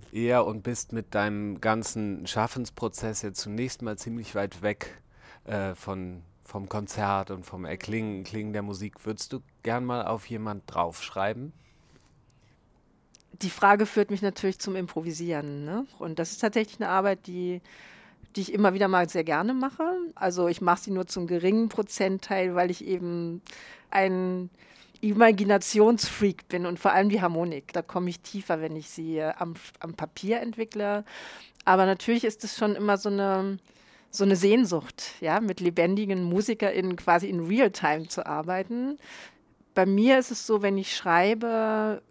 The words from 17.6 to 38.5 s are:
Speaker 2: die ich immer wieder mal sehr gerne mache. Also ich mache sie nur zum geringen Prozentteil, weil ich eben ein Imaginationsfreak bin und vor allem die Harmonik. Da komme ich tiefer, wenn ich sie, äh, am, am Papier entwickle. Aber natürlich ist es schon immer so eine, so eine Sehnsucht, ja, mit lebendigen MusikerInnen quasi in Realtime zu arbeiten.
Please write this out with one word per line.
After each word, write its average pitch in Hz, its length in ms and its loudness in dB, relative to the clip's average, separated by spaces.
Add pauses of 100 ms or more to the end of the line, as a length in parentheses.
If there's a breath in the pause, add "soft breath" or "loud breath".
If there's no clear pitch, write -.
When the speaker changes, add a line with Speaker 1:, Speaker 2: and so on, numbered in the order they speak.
Speaker 2:
die - 20 -4
ich 190 140 -4
immer 202 200 6
wieder 196 140 2
mal 180 220 4
sehr 165 160 -2
gerne 165 280 0
mache. 262 300 -2 (320)
Also 180 320 0
ich 175 140 0
mache 175 180 4
sie - 120 -8
nur 185 140 -2
zum 180 220 -6
geringen 185 400 2
Prozentteil, 190 880 -2
weil 180 160 2
ich - 140 -8
eben 175 560 -4 (500 loud breath)
ein 185 580 0 (520 soft breath)
Imaginationsfreak 208 1500 4
bin 180 180 -2
und 175 140 -4
vor - 140 4
allem 196 160 6
die 202 120 2
Harmonik. 170 520 -2
Da 170 80 -2
komme 180 280 -4
ich 170 120 -10
tiefer, 185 400 -4
wenn 156 160 -6
ich 151 120 -14
sie, 160 280 -6
äh, 156 200 -2
am, 170 180 -6 (260)
am 165 140 -12
Papier 190 440 -4
entwickle. 214 640 -4 (600 loud breath)
Aber 185 200 8
natürlich 196 380 2
ist 214 220 -2
es - 120 -8
schon 208 160 2
immer 202 240 2
so 202 120 -2
eine, 196 480 0 (540 soft breath)
so - 120 -2
eine 196 140 6
Sehnsucht, 185 840 2
ja, 170 220 2
mit 196 180 -2
lebendigen 180 640 2
MusikerInnen 185 720 0
quasi 175 320 4
in 175 180 -2
Realtime 175 600 2
zu - 180 -6
arbeiten. 190 720 -4 (760 loud breath)